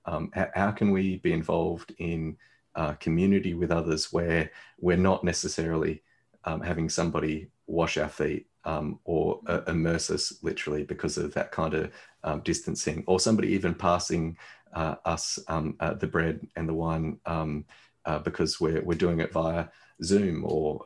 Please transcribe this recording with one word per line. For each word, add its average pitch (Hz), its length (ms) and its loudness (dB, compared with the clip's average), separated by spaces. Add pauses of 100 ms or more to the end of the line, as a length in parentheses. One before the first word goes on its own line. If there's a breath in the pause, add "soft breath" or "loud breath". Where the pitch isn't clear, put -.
Um, 80 320 -4
h-, 95 180 0
how 98 180 2
can 104 180 2
we 95 260 2
be 87 160 2
involved 82 640 0
in, 80 380 -4 (400 soft breath)
uh, 76 180 -2
community 90 600 2
with 85 180 0
others 80 400 0
where 82 380 2 (280 loud breath)
we're 87 180 4
not 92 280 4
necessarily, 80 800 0 (420)
um, 80 160 -4
having 82 280 -2
somebody 78 600 -2 (160)
wash 82 320 0
our 76 100 0
feet, 73 380 -4 (180)
um, 78 400 -4
or, 82 440 0
uh, 85 180 0
immerse 82 440 2
us - 320 -2
literally 76 420 -2
because 73 340 -4
of 73 160 -4
that - 160 -2
kind 80 240 -2
of, 80 180 -2 (300 loud breath)
um, 78 180 -2
distancing, - 680 -2
or 92 120 4
somebody 107 300 4
even 92 260 2
passing, 85 600 0 (360 loud breath)
uh, 80 220 -2 (100)
us, - 340 -2 (100)
um, 78 320 -2
uh, 80 140 0
the - 120 -4
bread 80 400 0 (100)
and 80 120 -2
the 80 60 0
wine, 80 520 -2
um, 78 380 -2 (400 soft breath)
uh, 78 160 0
because 80 400 -2
we're, 80 220 2
we're 85 120 0
doing 82 260 2
it 80 120 -2
via 82 340 0 (360 soft breath)
Zoom 90 440 2
or, 78 400 0